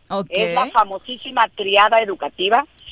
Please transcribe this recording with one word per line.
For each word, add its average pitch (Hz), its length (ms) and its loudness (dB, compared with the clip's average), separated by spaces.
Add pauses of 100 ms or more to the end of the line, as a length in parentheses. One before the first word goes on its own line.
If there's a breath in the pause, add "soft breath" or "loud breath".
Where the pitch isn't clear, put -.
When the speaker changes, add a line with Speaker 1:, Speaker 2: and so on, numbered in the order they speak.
Speaker 1:
Ok. 196 220 -4
Speaker 2:
Es 180 240 -2
la 180 160 0
famosísima 226 800 -2
triada 208 520 2
educativa, 196 640 -2 (280 loud breath)